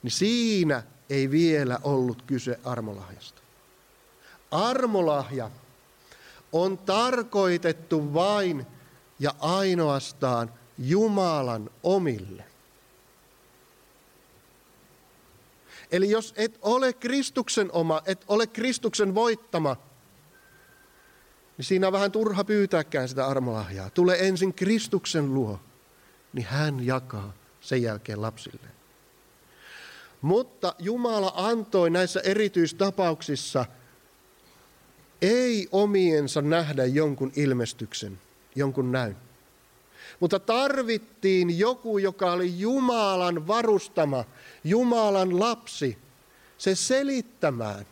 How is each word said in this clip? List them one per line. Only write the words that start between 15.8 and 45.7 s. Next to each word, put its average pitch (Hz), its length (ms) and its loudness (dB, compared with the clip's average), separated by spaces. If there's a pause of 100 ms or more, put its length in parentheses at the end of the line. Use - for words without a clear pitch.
Eli 190 180 2
jos 220 280 0
et 220 240 -2
ole 247 320 2
Kristuksen 240 800 -2
oma, 165 340 0
et 190 220 -4
ole 214 200 2
Kristuksen 220 680 -2
voittama, 208 600 0 (1800)
niin 135 80 -10
siinä 190 220 2
on 190 60 2
vähän 196 180 0
turha 208 320 0
pyytääkään 190 680 0
sitä 131 180 -2
armolahjaa. 110 640 -4
Tule 180 300 2
ensin 185 340 0
Kristuksen 185 800 0
luo, 107 260 -2 (760)
niin 120 120 -6
hän 135 400 -2
jakaa 120 480 -4 (280)
sen 131 200 -2
jälkeen 107 400 -6
lapsille. - 460 -10 (1500)
Mutta 196 580 0
Jumala 214 560 -2
antoi 202 540 0
näissä 180 340 0
erityistapauksissa 175 1400 0 (1600)
ei 226 500 2
omiensa 185 680 2
nähdä 147 440 2
jonkun 135 500 0
ilmestyksen, 113 840 -2 (360)
jonkun 131 360 -2
näyn. 120 260 -2 (1040)
Mutta 180 200 0
tarvittiin 220 1200 0
joku, 226 380 0
joka 190 340 0
oli 180 280 -2
Jumalan 202 880 0
varustama, 180 800 2 (380)
Jumalan 202 760 2
lapsi, 214 580 -2 (600)